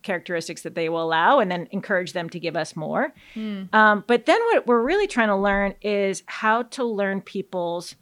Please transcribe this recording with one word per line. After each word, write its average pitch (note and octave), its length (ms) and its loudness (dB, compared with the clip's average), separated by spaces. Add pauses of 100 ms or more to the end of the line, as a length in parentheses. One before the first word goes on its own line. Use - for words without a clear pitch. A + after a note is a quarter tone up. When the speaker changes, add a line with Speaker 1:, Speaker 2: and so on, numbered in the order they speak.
Speaker 1:
characteristics E3+ 640 -6
that E3 120 -12
they E3 140 -2
will E3 120 -2
allow E3 380 4
and G3+ 100 2
then F3+ 220 -6
encourage F3+ 400 -4
them E3+ 180 -6
to F3+ 80 -10
give D#3+ 200 -6
us D#3 180 -6
more. E3 380 -4 (200)
Speaker 2:
Hmm. G#3+ 380 -8
Speaker 1:
Um, G#3+ 360 4
but A#3+ 180 2
then F#4+ 220 4
what G#4 200 2
we're A#3+ 140 4
really F#4 260 0
trying A3+ 220 2
to G3 80 2
learn G3 440 0
is G3+ 440 0
how A3+ 380 0
to B3 200 -6
learn G3 380 -2
people's, F3 800 -6